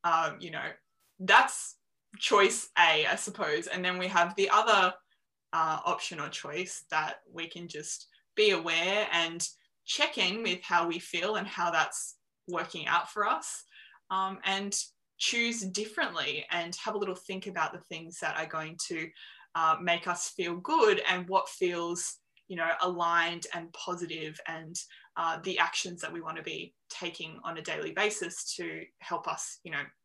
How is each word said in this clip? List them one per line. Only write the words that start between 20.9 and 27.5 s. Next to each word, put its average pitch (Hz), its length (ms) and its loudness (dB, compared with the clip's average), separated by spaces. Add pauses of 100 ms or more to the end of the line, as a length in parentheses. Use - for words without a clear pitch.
and 180 180 2
what 185 220 2
feels, 175 680 -2 (280)
you 185 80 -10
know, 165 140 0 (120)
aligned 170 720 2
and 170 200 -8
positive 160 760 -8
and, 160 280 -10 (400)
uh, 165 280 0
the 185 140 -2
actions 170 440 0
that 165 120 -8
we 170 80 -8
wanna 160 220 -8
be - 300 -10 (160)
taking 165 540 -10
on 165 140 -8